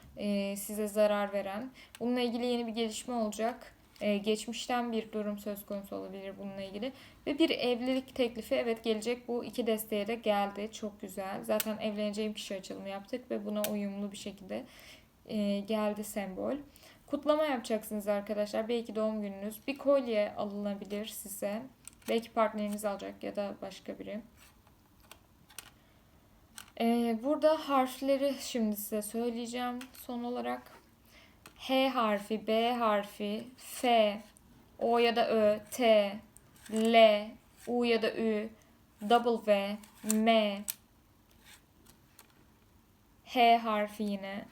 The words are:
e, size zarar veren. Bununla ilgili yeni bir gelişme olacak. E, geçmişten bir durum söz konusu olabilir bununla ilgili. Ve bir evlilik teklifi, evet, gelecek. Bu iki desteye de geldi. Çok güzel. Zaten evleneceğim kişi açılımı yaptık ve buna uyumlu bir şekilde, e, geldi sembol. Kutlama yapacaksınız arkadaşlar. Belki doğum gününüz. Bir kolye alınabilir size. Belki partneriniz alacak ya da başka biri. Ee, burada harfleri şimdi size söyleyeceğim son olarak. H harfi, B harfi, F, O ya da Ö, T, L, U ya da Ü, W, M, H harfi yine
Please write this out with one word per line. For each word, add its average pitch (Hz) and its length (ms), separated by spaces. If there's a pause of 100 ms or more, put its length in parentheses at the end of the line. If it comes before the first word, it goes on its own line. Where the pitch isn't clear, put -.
(160)
e, 202 400
size 208 320
zarar 202 440
veren. 202 380 (300)
Bununla 247 200
ilgili 240 260
yeni 240 200
bir 226 60
gelişme 226 420
olacak. 220 600 (260)
E, 208 180
geçmişten 226 760
bir 220 200
durum 208 260
söz 202 280
konusu 196 300
olabilir 196 420
bununla 196 240
ilgili. 202 300 (340)
Ve 277 120
bir 330 120
evlilik 254 640
teklifi, 233 400
evet, 233 300
gelecek. 226 440
Bu 240 160
iki 220 220
desteye 214 400
de 233 80
geldi. 202 580
Çok - 280
güzel. 196 440
Zaten 214 340
evleneceğim 214 560
kişi - 220
açılımı 190 320
yaptık 196 420
ve 208 160
buna 208 240
uyumlu 202 420
bir - 40
şekilde, 202 480 (640)
e, 202 320
geldi 214 440
sembol. 202 500 (520)
Kutlama 302 380
yapacaksınız 220 640
arkadaşlar. 208 600
Belki 233 260
doğum 220 280
gününüz. 202 340 (100)
Bir 269 120
kolye 240 580
alınabilir 202 680
size. 214 560 (460)
Belki 226 220
partneriniz 214 540
alacak 196 380
ya 196 140
da 202 260
başka 196 360
biri. 196 220 (2500)
Ee, 233 420
burada 302 460
harfleri 269 720
şimdi 214 360
size 214 260
söyleyeceğim 240 760 (140)
son 240 320
olarak. 247 460 (920)
H 262 260
harfi, 220 580
B 226 260
harfi, 214 720 (120)
F, 220 640 (580)
O 233 200
ya 233 180
da 233 120
Ö, 214 300 (120)
T, 214 420 (600)
L, 220 560 (380)
U 240 180
ya 226 180
da 220 140
Ü, 220 320 (600)
W, 214 680 (360)
M, 214 500 (2500)
H 233 340
harfi 214 440
yine 196 500